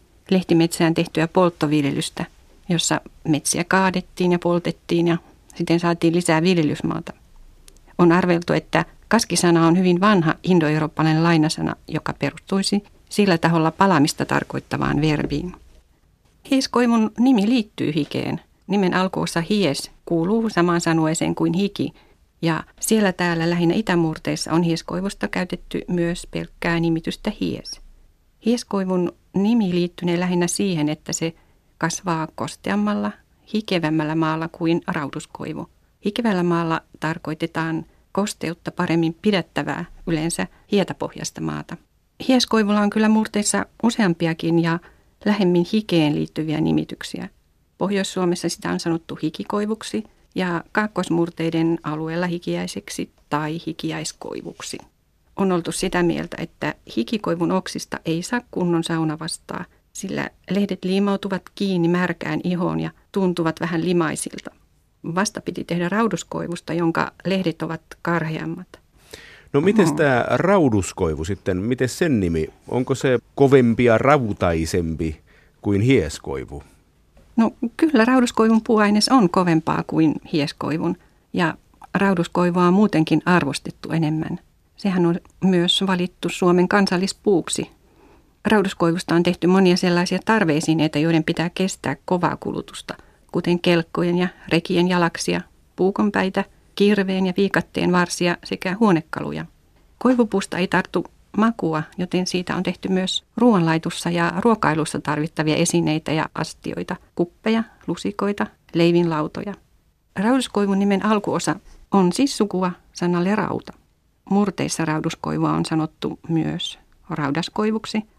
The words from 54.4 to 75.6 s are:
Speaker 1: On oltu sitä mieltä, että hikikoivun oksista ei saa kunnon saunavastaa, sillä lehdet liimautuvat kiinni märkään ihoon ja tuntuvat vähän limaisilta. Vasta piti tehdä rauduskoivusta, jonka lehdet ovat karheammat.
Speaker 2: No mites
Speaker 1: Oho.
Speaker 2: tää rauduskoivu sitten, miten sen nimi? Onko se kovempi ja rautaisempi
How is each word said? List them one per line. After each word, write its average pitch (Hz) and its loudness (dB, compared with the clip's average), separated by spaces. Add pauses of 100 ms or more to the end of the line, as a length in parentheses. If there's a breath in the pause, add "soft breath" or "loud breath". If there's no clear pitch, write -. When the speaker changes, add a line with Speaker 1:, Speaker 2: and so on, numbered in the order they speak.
Speaker 1:
On 190 0
oltu 165 -2
sitä 185 -2
mieltä, 170 -2
että 151 -8 (220)
hikikoivun 175 -2
oksista - -6
ei 165 -2
saa 247 -6 (100)
kunnon 170 -2
saunavastaa, 160 -6 (280)
sillä - -8 (200)
lehdet 190 -2
liimautuvat 196 -2 (120)
kiinni 180 0
märkään 170 -2
ihoon 170 -2
ja 160 -6 (220)
tuntuvat 175 -2
vähän 165 -4
limaisilta. 170 -4 (640)
Vasta 196 -2
piti - -8
tehdä 175 -4
rauduskoivusta, 175 -4
jonka 165 0 (120)
lehdet 175 -2
ovat 160 -6 (200)
karheammat. 165 -4 (840 loud breath)
Speaker 2:
No 143 2
mites 196 4
Speaker 1:
Oho. 147 -2
Speaker 2:
tää 139 2
rauduskoivu 110 2
sitten, 95 -4
miten 123 -2
sen 139 0
nimi? 82 0 (200)
Onko 127 -2
se 127 0 (160)
kovempi 127 6
ja 113 6
rautaisempi 87 0 (420 soft breath)